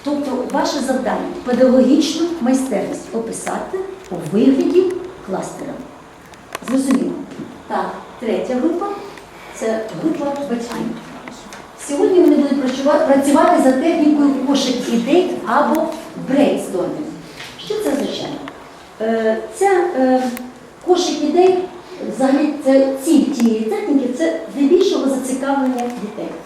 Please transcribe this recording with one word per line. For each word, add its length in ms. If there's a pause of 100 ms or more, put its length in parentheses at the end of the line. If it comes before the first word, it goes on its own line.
Тобто 480
ваше 260
завдання — 500 (160)
педагогічну 800 (140)
майстерність 760
описати 640 (320)
у 40 (180)
вигляді 520 (420)
кластера. 460 (960)
Зрозуміло? 440 (560)
Так, 220 (300)
третя 340
група — 320 (680)
це 260 (220)
група 220
батьків. 520 (1120)
Сьогодні 320
вони 160
будуть 260
працюва-, 440
працювати 560
за 100
технікою 600
пошук 580
ідей 380 (160)
або 420 (400)
брейнстормінг. 800 (580)
Що 100
це 180
означає? 420 (680)
Е, 380 (180)
це, 420
е, 240 (640)
кошик 360
ідей, 360 (580)
взагалі 380 (100)
це 280 (120)
ціль 180
тієї 380
техніки, 420 (160)
це 220 (160)
здебільшого 520
зацікавлення 760 (200)
дітей. 260 (180)